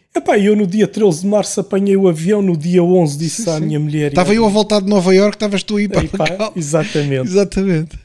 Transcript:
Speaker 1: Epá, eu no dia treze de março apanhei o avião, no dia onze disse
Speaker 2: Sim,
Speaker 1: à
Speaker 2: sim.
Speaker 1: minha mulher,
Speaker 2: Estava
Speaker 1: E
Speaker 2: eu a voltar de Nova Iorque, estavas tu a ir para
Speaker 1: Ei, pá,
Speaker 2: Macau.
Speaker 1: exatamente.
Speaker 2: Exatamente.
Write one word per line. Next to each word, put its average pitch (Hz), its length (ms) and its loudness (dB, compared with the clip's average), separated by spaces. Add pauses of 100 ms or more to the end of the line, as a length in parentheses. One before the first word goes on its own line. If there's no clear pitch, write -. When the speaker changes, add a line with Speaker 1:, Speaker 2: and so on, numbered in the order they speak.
(140)
Speaker 1:
Epá, 311 240 0
eu 208 200 2
no 208 100 0
dia 196 180 0
treze 180 360 0
de 190 60 -4
março 202 340 -2
apanhei 196 340 0
o 196 140 4
avião, 175 320 0
no 180 160 0
dia 175 260 0
onze 170 340 2
disse 165 260 -6
Speaker 2:
Sim, 196 60 -4
Speaker 1:
à 156 100 -2
Speaker 2:
sim. - 60 -4
Speaker 1:
minha 151 140 -2
mulher, 151 320 -2
Speaker 2:
Estava 180 220 2
Speaker 1:
E - 20 2
Speaker 2:
eu 226 100 2
a 208 40 4
voltar 208 320 0
de 190 80 -4
Nova 190 260 4
Iorque, 202 220 2
estavas 202 260 -4
tu 208 140 -4
a 208 60 0
ir 208 40 -2
para 190 140 0
Speaker 1:
Ei, 160 80 -4
pá, 196 80 -6
Speaker 2:
Macau. 190 360 -2
Speaker 1:
exatamente. 147 760 -2
Speaker 2:
Exatamente. 185 760 0